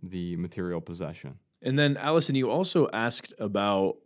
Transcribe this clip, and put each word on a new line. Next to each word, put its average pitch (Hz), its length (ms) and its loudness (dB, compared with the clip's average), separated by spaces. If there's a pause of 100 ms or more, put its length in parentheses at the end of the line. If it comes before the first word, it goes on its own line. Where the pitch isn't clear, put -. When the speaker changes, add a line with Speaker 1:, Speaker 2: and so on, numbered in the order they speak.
Speaker 1:
the 90 320 -6
material 87 460 -6
possession. 82 580 -12 (220)
Speaker 2:
And 135 180 0
then, 143 160 4
Allison, 151 400 2
you 127 160 2
also 165 400 4
asked 113 480 -2
about 101 560 2 (100)